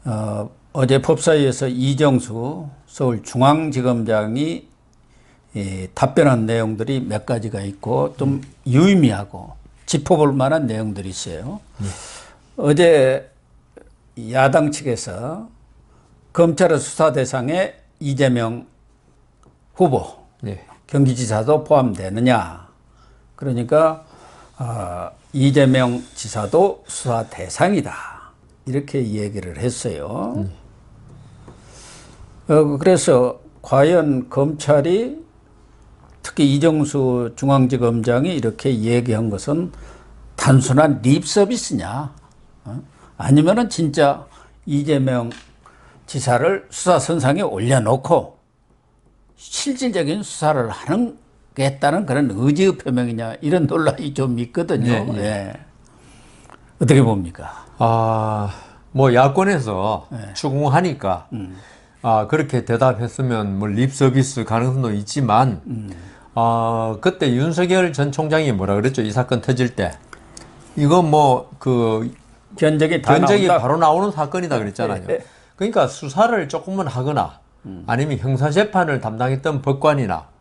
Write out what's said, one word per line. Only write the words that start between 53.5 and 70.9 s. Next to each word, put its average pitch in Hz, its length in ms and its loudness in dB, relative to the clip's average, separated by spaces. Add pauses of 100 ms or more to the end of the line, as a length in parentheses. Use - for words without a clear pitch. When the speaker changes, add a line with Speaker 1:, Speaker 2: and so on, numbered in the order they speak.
Speaker 1:
논란이 151 480 -2
좀 123 240 -2
있거든요. 120 640 -2
Speaker 2:
네, - 0 -
네. 101 160 -6
Speaker 1:
예. 101 320 -6 (1300)
어떻게 135 220 6
봅니까? 92 600 -4 (120)
Speaker 2:
아, 110 720 0 (420)
뭐, 131 220 4
야권에서 123 960 2
Speaker 1:
네. 104 240 -14
Speaker 2:
추궁하니까, 139 1000 -2
Speaker 1:
음. 95 220 -12 (460)
Speaker 2:
아, 110 240 2
그렇게 139 400 -2
대답했으면 117 920 0
뭐, 104 80 -2
립서비스 131 800 0
가능성도 123 480 -2
있지만, 107 720 0
Speaker 1:
음. 107 240 -10 (420)
Speaker 2:
아, 113 680 0
그때 151 340 0
윤석열 175 580 2
전 143 180 -2
총장이 156 400 0
뭐라 95 220 0
그랬죠? 113 300 0
이 107 80 -4
사건 123 300 0
터질 123 340 0
때. 92 160 -4 (840)
이거 156 280 4